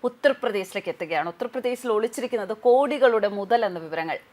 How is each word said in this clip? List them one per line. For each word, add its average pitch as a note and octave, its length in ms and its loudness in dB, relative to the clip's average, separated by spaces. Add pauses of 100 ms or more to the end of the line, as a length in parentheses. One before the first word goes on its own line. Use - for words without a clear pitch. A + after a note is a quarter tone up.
ഉത്തർപ്രദേശിലേക്ക് G#3 840 -2
എത്തുകയാണ്. D#3+ 420 -4
ഉത്തർപ്രദേശിൽ B3 640 -6
ഒളിച്ചിരിക്കുന്നത് A3+ 580 -4 (120)
കോടികളുടെ B3 640 4 (100)
മുതൽ G3+ 300 2
എന്ന F3 180 -6
വിവരങ്ങൾ. D#3+ 320 -4 (140)